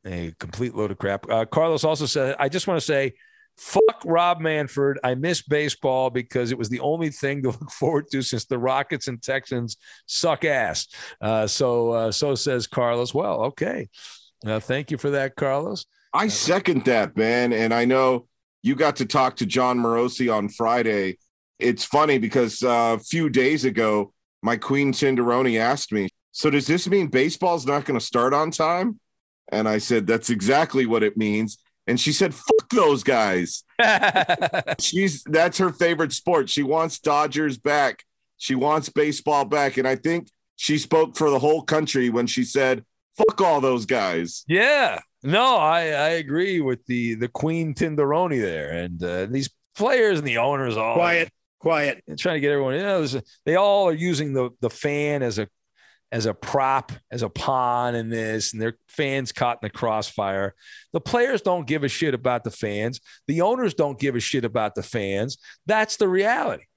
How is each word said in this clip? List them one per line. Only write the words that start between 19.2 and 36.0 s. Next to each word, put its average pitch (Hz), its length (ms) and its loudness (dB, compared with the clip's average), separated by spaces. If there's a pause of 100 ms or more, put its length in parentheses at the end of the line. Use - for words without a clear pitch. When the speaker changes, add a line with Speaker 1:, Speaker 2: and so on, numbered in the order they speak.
Speaker 2:
to 123 80 -2
John 123 340 2
Morosi 120 540 0
on 104 140 0
Friday. 113 680 0 (420)
It's 117 240 0
funny 147 360 4
because, 110 440 0
uh, 117 340 2
a - 60 -10
few 160 260 -2
days 131 360 2
ago, 107 480 0 (280)
my 117 140 0
queen 139 380 0
Tinderoni 123 680 2
asked 127 320 0
me, 101 160 0 (240)
"So - 180 0
does 143 180 0
this 175 200 0
mean 185 200 2
baseball's 160 580 0
not 143 180 0
gonna 131 160 -2
start 123 340 2
on 156 180 0
time?" 175 500 -2 (500)
And 110 160 0
I 107 120 0
said, 110 260 0
"That's 110 240 0
exactly 127 560 2
what 113 180 2
it 101 140 0
means." 107 400 0 (300)
And 120 120 0
she 151 140 0
said, 147 220 2
"Fuck - 340 0
those 151 340 4
guys." 101 600 0 (160)
Speaker 1:
<laughs> 185 1000 2
Speaker 2:
She's, 175 440 -2
that's 160 340 2
her 185 140 2
favorite 165 420 0